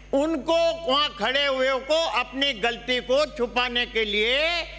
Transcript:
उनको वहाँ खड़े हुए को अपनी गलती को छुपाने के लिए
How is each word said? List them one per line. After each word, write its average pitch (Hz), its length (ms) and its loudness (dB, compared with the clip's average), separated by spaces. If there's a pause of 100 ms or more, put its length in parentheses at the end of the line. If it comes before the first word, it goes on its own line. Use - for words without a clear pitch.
(140)
उनको 320 800 2
वहाँ 285 280 2
खड़े 262 260 0
हुए 262 260 2
को 302 340 0
अपनी 262 480 -2
गलती 233 460 -2
को 262 260 2
छुपाने 240 600 -2
के 220 200 -2
लिए 262 580 0 (160)